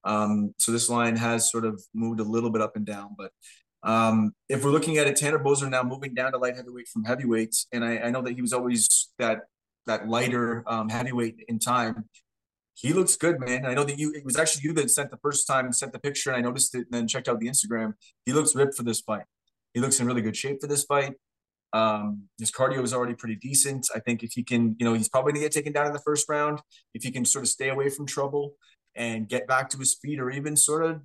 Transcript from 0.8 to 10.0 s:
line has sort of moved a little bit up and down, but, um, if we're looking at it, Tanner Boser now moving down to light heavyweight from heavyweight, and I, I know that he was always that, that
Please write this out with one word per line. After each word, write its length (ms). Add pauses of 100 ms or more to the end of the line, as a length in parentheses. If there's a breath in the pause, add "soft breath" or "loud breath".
line 280
has 340
sort 140
of 180 (100)
moved 280
a 20
little 260
bit 120
up 140
and 100
down, 320
but, 140 (520 loud breath)
um, 500 (160)
if 140
we're 80
looking 260
at 80
it, 100
Tanner 220
Boser 320
now 140
moving 320
down 160
to 60
light 180
heavyweight 320
from 160
heavyweight, 520 (160)
and 120
I, 140
I 120
know 120
that 120
he 80
was 120
always 560 (100)
that, 220 (440)
that 220